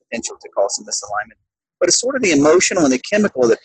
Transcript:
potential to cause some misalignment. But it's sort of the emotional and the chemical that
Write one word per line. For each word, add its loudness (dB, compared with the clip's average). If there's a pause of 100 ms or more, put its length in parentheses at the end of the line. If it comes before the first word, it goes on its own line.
potential -10
to -20
cause -2
some -14
misalignment. -10 (420)
But 0
it's 2
sort -4
of -6
the 2
emotional 2
and 2
the 0
chemical 0
that 2